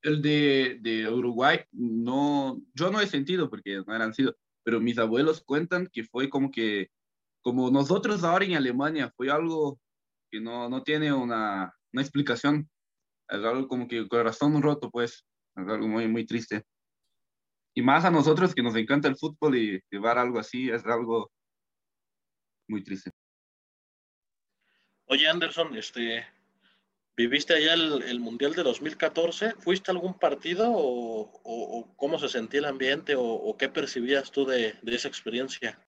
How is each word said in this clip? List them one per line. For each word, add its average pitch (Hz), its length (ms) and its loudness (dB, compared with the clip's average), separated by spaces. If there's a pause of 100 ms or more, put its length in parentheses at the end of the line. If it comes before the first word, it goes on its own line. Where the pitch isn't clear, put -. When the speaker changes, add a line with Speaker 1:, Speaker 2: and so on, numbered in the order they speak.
Speaker 1:
El 151 200 0
de, 139 580 2
de 110 300 -2
Uruguay, 127 500 2 (120)
no, 127 840 0 (140)
yo 165 180 0
no 214 100 0
he 202 60 4
sentido 160 440 -2
porque 98 360 -8
no 107 80 -6
eran 110 200 -2
sido, 135 200 2 (300)
pero 117 160 2
mis 117 180 0
abuelos 131 460 2
cuentan 175 480 -2
que 117 120 -8
fue 135 260 -4
como 135 200 0
que, 107 380 -2 (540)
como 127 280 0
nosotros 170 540 2
ahora 185 220 2
en 185 80 0
Alemania, 139 600 0
fue 131 160 -2
algo 151 480 0 (520)
que 110 100 -8
no, 120 300 -6
no 131 120 -4
tiene 151 300 0
una, 110 600 -2 (180)
una 127 100 -2
explicación. 143 680 0 (580)
Es 104 160 -4
algo 127 240 0
como 123 180 -4
que 117 220 -4
corazón 120 540 2
roto, 147 280 0
pues, 120 360 -4 (300)
es 95 120 -8
algo 110 180 -2
muy, 110 220 0
muy 113 160 0
triste. 113 400 -6 (1120)
Y - 80 0
más 143 240 6
a 180 40 8
nosotros 156 440 6
que 123 80 0
nos 117 140 0
encanta 139 320 2
el 135 80 0
fútbol 151 400 0
y 107 240 0 (100)
llevar 110 260 0
algo 123 220 0
así 123 320 -4
es 117 160 -4
algo 117 440 -2 (1400)
muy 104 160 -6
triste. 98 280 -10 (2000)
Speaker 2:
Oye, 143 220 2
Anderson, 160 480 -2
este, 113 480 -6 (920)
¿viviste 135 360 2
allá 160 220 4
el, 160 280 2
el 123 180 -4
Mundial 120 340 -2
de 175 80 -2
dos 127 180 0
mil 151 160 -6
catorce? 165 640 0
¿Fuiste 190 320 0
a 185 40 2
algún 180 200 -4
partido 175 560 0
o, 123 520 0 (200)
o, 117 380 -8
o - 160 -18
cómo 151 200 0
se 147 120 -2
sentía 123 320 -2
el 147 60 -2
ambiente 135 500 0
o, 127 80 0
o 110 320 -2
qué 135 120 -2
percibías 135 640 -2
tú 139 160 2
de, 120 360 0
de 117 120 -4
esa 123 140 -4
experiencia? 123 840 -6